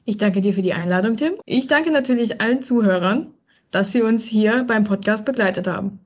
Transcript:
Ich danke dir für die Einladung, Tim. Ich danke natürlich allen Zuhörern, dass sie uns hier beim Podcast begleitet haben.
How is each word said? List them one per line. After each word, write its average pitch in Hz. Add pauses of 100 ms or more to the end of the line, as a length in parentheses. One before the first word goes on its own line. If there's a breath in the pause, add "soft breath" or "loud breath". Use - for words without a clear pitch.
Ich 208
danke 196
dir 196
für 190
die 185
Einladung, 180
Tim. 320 (100)
Ich 262
danke 311
natürlich 247
allen 247
Zuhörern, 208 (360)
dass 196
sie 247
uns 220
hier 220
beim 214
Podcast 208
begleitet 196
haben. 196